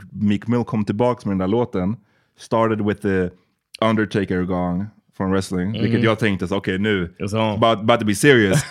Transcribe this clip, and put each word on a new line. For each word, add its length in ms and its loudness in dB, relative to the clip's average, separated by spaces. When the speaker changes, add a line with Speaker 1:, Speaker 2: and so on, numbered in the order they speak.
Speaker 1:
Meek 360 -2
Mill 160 0
kom 220 -2
tillbaks 400 -2
med 60 -4
den 60 -2
där 100 -2
låten, 480 -2
started 480 -2
with 160 -2
the 280 0
Undertaker 580 0
gong 420 -2
från 140 -4
wrestling, 380 -2
Speaker 2:
Mm. 120 -6
Speaker 1:
vilket 220 2
jag 160 2
tänkte 280 0
så, 80 -2
okej, 240 -2
nu, 400 0
Speaker 2:
It's 160 -6
on. 280 0
Speaker 1:
about, 160 4
about 200 2
to 60 -4
be 100 0
serious. 560 6